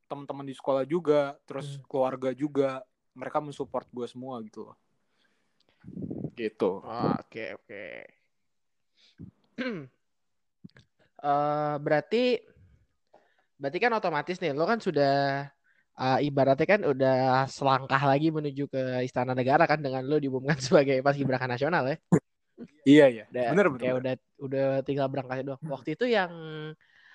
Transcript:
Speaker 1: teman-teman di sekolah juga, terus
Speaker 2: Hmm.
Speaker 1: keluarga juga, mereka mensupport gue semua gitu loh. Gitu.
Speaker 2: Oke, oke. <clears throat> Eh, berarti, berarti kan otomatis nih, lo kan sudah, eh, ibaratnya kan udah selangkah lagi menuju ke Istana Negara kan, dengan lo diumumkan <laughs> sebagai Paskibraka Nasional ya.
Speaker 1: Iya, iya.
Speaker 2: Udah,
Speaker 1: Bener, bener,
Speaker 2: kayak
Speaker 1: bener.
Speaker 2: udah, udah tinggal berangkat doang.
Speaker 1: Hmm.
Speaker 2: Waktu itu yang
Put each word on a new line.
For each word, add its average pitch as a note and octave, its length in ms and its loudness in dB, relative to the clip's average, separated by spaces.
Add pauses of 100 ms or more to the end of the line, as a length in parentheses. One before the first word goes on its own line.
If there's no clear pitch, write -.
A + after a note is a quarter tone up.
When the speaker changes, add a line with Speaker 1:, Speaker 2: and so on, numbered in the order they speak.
Speaker 1:
teman-teman C#3 400 -12
di C3+ 80 -12
sekolah C3+ 320 -2
juga, D3 520 0 (120)
terus C#3+ 240 -10
Speaker 2:
Hmm. C#3 160 -16
Speaker 1:
keluarga C3 440 -2
juga, C3+ 480 -2 (360)
mereka B2+ 240 -4
mensupport C#3 480 -8
gue A#2+ 160 -8
semua B2+ 400 -12
gitu G#2+ 240 -16
loh. - 80 -20 (1600)
Gitu. G#2+ 340 -2 (460)
Speaker 2:
Oke, G#2+ 400 -12
oke. G2+ 280 -16 (1700)
<clears throat> G3 320 -8 (1300)
Eh, D3 640 0
berarti, A3 560 2 (1200)
berarti C#3 240 -6
kan A#3+ 80 4
otomatis F3+ 480 -2
nih, D3+ 160 -2
lo D3+ 80 0
kan A3 160 0
sudah, C#3 640 2 (560)
eh, B2+ 240 2
ibaratnya C#3 400 4
kan G3 240 4
udah C3 640 4
selangkah C3+ 480 0
lagi C#3+ 320 2
menuju C#3+ 400 -6
ke B2+ 320 -4
Istana B2+ 320 -4
Negara C3+ 320 4
kan, D3+ 160 0
dengan C3 240 -4
lo D3 80 2
diumumkan C3+ 400 0
<laughs> C3 80 -8
sebagai C3+ 400 4
Paskibraka C3+ 400 0
Nasional C3 480 0
ya. D#3+ 60 -4 (880)
Speaker 1:
Iya, C#3+ 240 12
iya. G#2+ 160 -8
Speaker 2:
Udah, B2 240 -4
Speaker 1:
Bener, F#3 160 4
bener, B2+ 160 -2
Speaker 2:
kayak B2+ 160 0
Speaker 1:
bener. - 0 -
Speaker 2:
udah, B2+ 140 -4 (260)
udah C3+ 260 -2 (220)
tinggal C#3 240 -2
berangkat C3 320 -6
doang. C3+ 160 -8
Speaker 1:
Hmm. D#3 160 -10
Speaker 2:
Waktu B2 140 -10 (100)
itu B3 80 0
yang G3 240 0 (840)